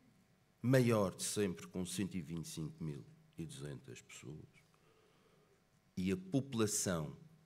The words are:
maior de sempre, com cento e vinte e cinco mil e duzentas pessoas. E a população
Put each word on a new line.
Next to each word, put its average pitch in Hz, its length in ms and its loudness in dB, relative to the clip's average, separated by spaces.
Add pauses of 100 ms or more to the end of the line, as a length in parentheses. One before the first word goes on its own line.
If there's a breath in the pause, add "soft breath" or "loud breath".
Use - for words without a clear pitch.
(640)
maior 117 520 6
de - 80 -8
sempre, 95 440 0
com 92 180 -4
cento 92 300 -4
e 90 80 -4
vinte 78 240 -6
e - 20 -12
cinco 78 340 -8
mil 71 220 -6 (320)
e 82 80 -6
duzentas 67 560 -12
pessoas. - 480 -16 (1500 soft breath)
E 92 160 0
a 95 60 2
população 104 1000 0 (320)